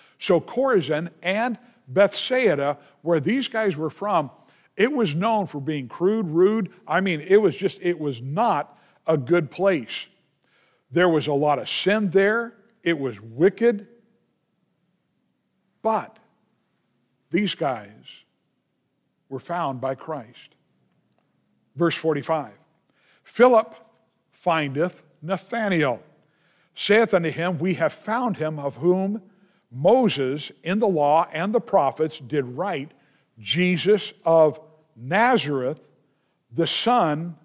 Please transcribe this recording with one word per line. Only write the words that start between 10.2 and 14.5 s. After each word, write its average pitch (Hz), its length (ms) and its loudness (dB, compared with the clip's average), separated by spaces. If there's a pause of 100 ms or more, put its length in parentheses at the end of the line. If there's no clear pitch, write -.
There 170 200 4
was 151 180 2
a 147 60 -2
lot 143 260 0
of 107 100 -10
sin 202 400 0
there. 214 460 2 (260)
It 165 160 0
was 120 240 -6
wicked. 190 680 0 (2000)